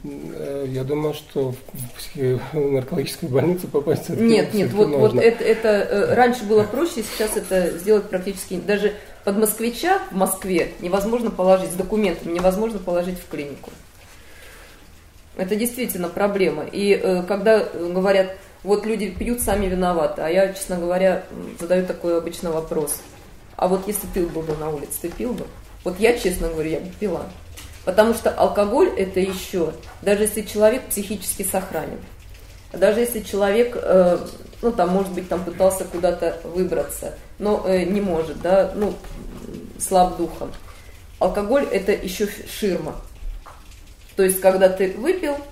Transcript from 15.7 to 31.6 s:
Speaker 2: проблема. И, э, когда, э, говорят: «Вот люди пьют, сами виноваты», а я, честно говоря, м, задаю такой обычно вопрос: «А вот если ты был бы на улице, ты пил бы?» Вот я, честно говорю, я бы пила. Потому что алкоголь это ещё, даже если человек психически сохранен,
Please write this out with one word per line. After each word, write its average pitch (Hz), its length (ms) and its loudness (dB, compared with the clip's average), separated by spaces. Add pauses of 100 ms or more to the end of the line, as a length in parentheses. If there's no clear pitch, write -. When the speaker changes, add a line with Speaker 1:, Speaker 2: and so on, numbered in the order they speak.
Speaker 2:
проблема. 185 640 0
И, 202 200 0 (100)
э, 185 260 0
когда, 208 340 4
э, 170 320 -6
говорят: 190 420 2 (280)
«Вот 208 220 0
люди 214 240 -2
пьют, 226 320 -4
сами 202 260 0
виноваты», 180 540 0
а 156 80 -2
я, 185 240 4
честно 185 240 -6
говоря, 180 540 2
м, - 280 -12
задаю 180 260 2
такой 170 320 -2
обычно 170 340 -4
вопрос: 160 460 -4 (580)
«А - 120 0
вот 185 200 0
если 202 260 -6
ты 180 140 0
был 160 160 -6
бы 156 120 -4
на 151 140 -6
улице, 143 320 -8
ты 170 80 -6
пил 226 240 -6
бы?» 180 120 -8 (380)
Вот 180 160 -4
я, 233 180 4
честно 175 320 -2
говорю, 160 200 -4
я 160 100 -2
бы 180 100 -10 (100)
пила. 170 260 -4 (600)
Потому 214 280 4
что 226 180 0
алкоголь 208 680 4
это 190 240 0
ещё, 185 500 -2 (300)
даже 202 220 2
если 214 180 -2
человек 214 480 2
психически 196 540 -6
сохранен, 185 560 -4 (760)